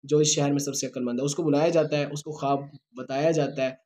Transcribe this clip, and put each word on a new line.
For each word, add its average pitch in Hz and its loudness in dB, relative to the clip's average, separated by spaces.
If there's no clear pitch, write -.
जो 147 4
इस 151 4
शहर 143 2
में 143 2
सबसे 135 -4
अक्लमंद 123 -4
है।" 135 -2
उसको 147 -2
बुलाया 151 4
जाता 151 2
है, 143 -2
उसको 151 -10
ख्वाब 139 -2
बताया 139 0
जाता 139 0
है। 131 -4